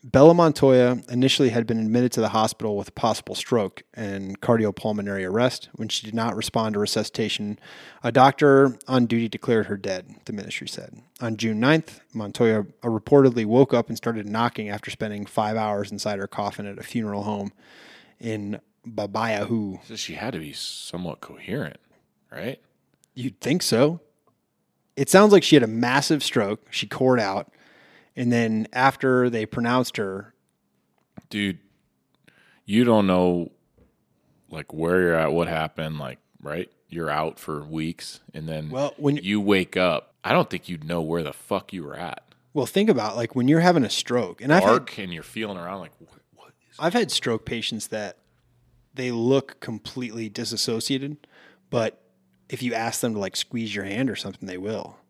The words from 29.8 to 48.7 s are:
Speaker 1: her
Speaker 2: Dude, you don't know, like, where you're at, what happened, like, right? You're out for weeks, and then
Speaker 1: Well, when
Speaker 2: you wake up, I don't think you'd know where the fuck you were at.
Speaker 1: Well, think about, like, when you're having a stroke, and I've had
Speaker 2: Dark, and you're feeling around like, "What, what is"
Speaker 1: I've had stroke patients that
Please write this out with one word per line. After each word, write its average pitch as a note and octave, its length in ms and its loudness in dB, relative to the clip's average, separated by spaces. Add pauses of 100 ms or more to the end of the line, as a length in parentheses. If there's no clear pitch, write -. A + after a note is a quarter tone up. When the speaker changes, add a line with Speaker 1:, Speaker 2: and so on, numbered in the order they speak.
Speaker 1:
her F#2+ 360 -8 (960)
Speaker 2:
Dude, G2+ 300 -2 (1040)
you A2+ 220 2
don't G#2+ 220 6
know, F2+ 440 2 (960)
like, D#2 240 -14
where E2+ 280 2
you're E2+ 140 4
at, D#2+ 180 2
what E2+ 160 0
happened, D#2 500 -6
like, C2 200 -12 (220)
right? D#2 300 -8 (160)
You're E2 220 -6
out D#2 300 -2
for D2+ 260 -8
weeks, D#2+ 560 -8 (120)
and D#2 140 -12
then D#2 220 -8
Speaker 1:
Well, C3+ 260 -4
when D3 220 0
Speaker 2:
you G#2 240 -2
wake G2+ 340 2
up, F2+ 380 0 (100)
I F#2+ 80 -2
don't E3 180 2
think - 200 -10
you'd D#2 160 -10
know E2+ 160 -4
where E2 220 -2
the C#2 100 -8
fuck - 400 -8
you F2 100 -10
were C#2 140 -14
at. E2+ 260 -10 (300)
Speaker 1:
Well, C3+ 120 -2
think G#3 240 0
about, G#2+ 280 0
like, A#2 180 -6
when B2+ 140 2
you're D#3+ 100 6
having E3+ 240 4
a G2+ 60 0
stroke, A2+ 520 -4
and C#3 120 2
I've F#3 100 6
had G#2 60 6
Speaker 2:
Dark, B2+ 280 2
and F#2+ 160 -10
you're D#2+ 100 -12
feeling G#2 340 -10
around F2+ 240 -10
like, D#2+ 180 -18
"What, - 220 -20 (140)
what - 120 -20 (240)
is" - 80 -20
Speaker 1:
I've E3+ 140 0
had A3 180 0
stroke A2+ 340 -2
patients A2+ 420 -8
that G#2 320 -10 (720)